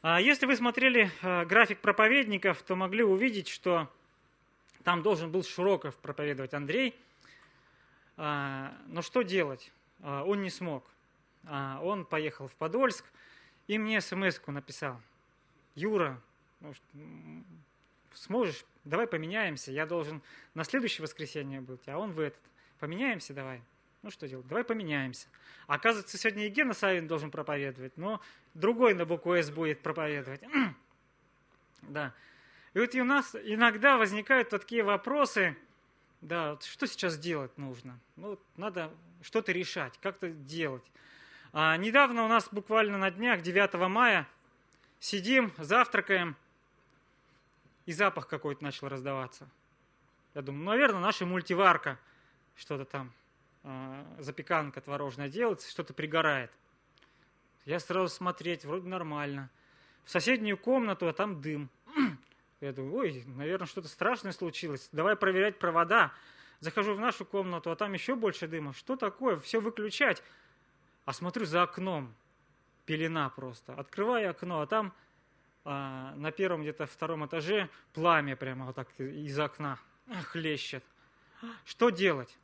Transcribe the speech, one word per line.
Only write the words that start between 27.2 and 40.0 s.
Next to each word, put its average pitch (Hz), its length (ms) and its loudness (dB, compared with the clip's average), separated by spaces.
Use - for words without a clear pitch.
проповедовать, 139 680 -6
но 196 240 -6
другой 226 400 6
на 175 120 2
букву 170 280 0
"С" 165 160 4
будет 151 320 -2
проповедовать. 147 640 -4
<clears throat> - 1400 -6
Да. 143 320 -6
И 185 60 0
вот 240 160 2
и 254 60 2
у 247 40 2
нас 269 380 2
иногда 226 540 6
возникают 220 520 4
такие 214 340 0
вопросы, 202 720 2
да, 160 300 -2
вот 147 120 -10
что - 220 -6
сейчас 175 320 -2
делать 147 400 -4
нужно? 123 420 -12
Ну, 185 140 -12
вот 196 120 -10
надо 175 360 -6
что-то 214 280 -2
решать, 175 500 -4